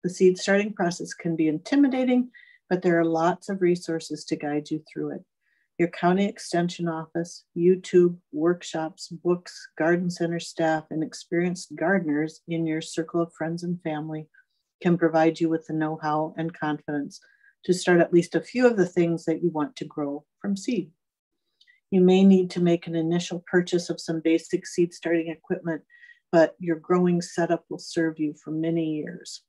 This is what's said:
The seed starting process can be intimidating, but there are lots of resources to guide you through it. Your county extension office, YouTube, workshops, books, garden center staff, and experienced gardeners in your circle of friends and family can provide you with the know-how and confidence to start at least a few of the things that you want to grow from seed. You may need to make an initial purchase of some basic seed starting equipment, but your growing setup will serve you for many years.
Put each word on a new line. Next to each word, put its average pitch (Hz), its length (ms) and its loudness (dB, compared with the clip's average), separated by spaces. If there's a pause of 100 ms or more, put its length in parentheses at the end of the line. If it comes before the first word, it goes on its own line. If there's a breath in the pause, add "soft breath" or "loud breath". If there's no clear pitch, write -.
The 180 80 -2
seed 185 260 4
starting 202 360 0
process 175 420 -4
can 165 200 -4
be 156 120 0
intimidating, 254 800 2 (400 soft breath)
but 185 140 -2
there 175 160 4
are 165 60 2
lots 165 440 0
of 190 140 -2
resources 165 640 -2
to - 100 -2
guide 151 340 -6
you 156 140 -6 (100)
through 147 220 -8
it. - 80 -14 (560)
Your 170 80 2
county 185 400 0
extension 175 600 -4
office, 165 580 -8 (120)
YouTube, 180 580 4 (160)
workshops, 160 760 -4
books, 175 680 -4
garden 175 360 0
center 170 280 -4
staff, 160 520 -2
and 156 120 -4
experienced 170 720 -4
gardeners 160 720 -2
in 165 200 -4
your 156 120 -2
circle 165 440 -4
of 165 100 -8
friends 170 300 -6
and 175 180 -6
family 156 460 -8 (560 soft breath)
can 175 120 4
provide 160 440 2
you 165 100 0
with 160 160 -2
the 170 80 -8
know-how 156 640 -2
and 165 160 -6
confidence 147 680 -6 (460 soft breath)
to 180 80 2
start 175 280 4
at 165 120 2
least 170 220 4
a 165 60 0
few 247 260 2
of 226 100 4
the 185 80 4
things 170 400 -2
that 160 160 -2
you 170 80 0
want 151 280 -4
to - 80 -10
grow 147 380 -8 (160)
from 202 160 -4
seed. 190 360 -4 (1000 soft breath)
You 185 120 6
may 185 220 8
need 185 280 8
to 175 100 -2
make 170 240 2
an 165 100 -6
initial 175 520 -2
purchase 180 420 0
of 170 100 -6
some 165 240 -6
basic 165 440 0
seed 175 260 -2
starting 165 360 -2
equipment, 165 520 -8 (500 soft breath)
but - 280 6
your 170 160 -2
growing 180 460 2
setup 170 480 -2
will 175 100 -10
serve 160 400 -4
you 151 140 -4 (100)
for 151 80 -12
many 160 440 -2
years. - 540 -12